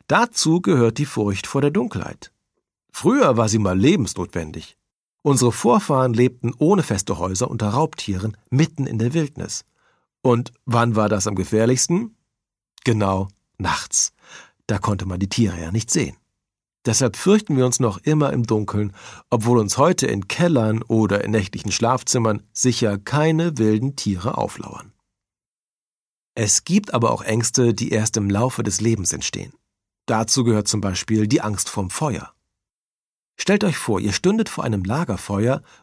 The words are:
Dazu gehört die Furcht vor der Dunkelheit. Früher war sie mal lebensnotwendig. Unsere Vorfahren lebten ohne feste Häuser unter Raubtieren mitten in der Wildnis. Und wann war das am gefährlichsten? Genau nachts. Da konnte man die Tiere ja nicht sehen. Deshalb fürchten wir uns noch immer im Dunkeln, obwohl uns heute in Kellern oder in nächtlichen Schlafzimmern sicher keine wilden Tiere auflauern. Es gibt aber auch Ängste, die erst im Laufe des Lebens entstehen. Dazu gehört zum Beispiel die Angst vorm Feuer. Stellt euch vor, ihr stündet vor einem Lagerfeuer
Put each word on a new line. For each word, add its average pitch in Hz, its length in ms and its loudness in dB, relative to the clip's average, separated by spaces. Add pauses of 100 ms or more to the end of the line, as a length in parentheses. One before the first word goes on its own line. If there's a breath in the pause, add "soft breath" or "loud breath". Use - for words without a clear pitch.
Dazu 180 540 2
gehört 123 380 2
die 143 80 -2
Furcht 104 400 -2
vor 139 140 -2
der 143 100 4
Dunkelheit. - 600 -6 (680)
Früher 175 380 4
war 110 140 2
sie 113 80 2
mal 95 200 2
lebensnotwendig. 92 1000 -2 (420)
Unsere 127 320 4
Vorfahren 139 600 2
lebten 120 440 0
ohne 180 240 4
feste - 360 -4
Häuser 90 320 -2
unter 107 180 -2
Raubtieren 107 720 -4 (100)
mitten 143 380 0
in 110 120 -4
der 120 140 0
Wildnis. - 540 -4 (560)
Und 120 300 2 (120)
wann 117 320 2
war 107 140 2
das 101 160 -2
am 104 80 -2
gefährlichsten? 127 840 0 (680)
Genau 98 440 0 (300)
nachts. - 560 -4 (520 loud breath)
Da 104 120 0
konnte 98 260 -2
man 90 160 -4
die 98 80 0
Tiere 95 320 0
ja 82 100 -8
nicht 110 200 -4
sehen. 147 260 -2 (680)
Deshalb 120 300 2
fürchten 202 400 2
wir 127 100 4
uns 123 140 0
noch 113 180 0
immer 147 340 2
im 127 120 0
Dunkeln, 104 480 -2 (360 loud breath)
obwohl 120 300 2
uns 104 180 0
heute 170 300 4
in 101 200 -2
Kellern 113 560 2
oder 104 400 2
in 104 100 -4
nächtlichen 104 380 -2
Schlafzimmern 113 720 0 (120)
sicher 113 420 0
keine 156 600 0
wilden 110 360 0
Tiere 98 440 -4
auflauern. - 560 -8 (1400)
Es - 300 0
gibt 208 300 0
aber 117 160 2
auch 110 120 -4
Ängste, 117 520 2
die 117 160 -4
erst 110 260 0
im 101 140 0
Laufe 113 320 0
des 107 180 -2
Lebens 110 320 0
entstehen. - 400 -8 (540)
Dazu 113 380 0
gehört 107 220 2
zum 107 140 -2
Beispiel 104 460 -2
die 120 160 2
Angst 104 260 -4
vorm 95 220 -6
Feuer. 120 420 -6 (1040)
Stellt 208 280 0
euch 180 120 0
vor, 101 240 -2
ihr 101 120 -2
stündet 214 360 0
vor - 160 -6
einem 104 180 -2
Lagerfeuer 117 800 -2 (200 soft breath)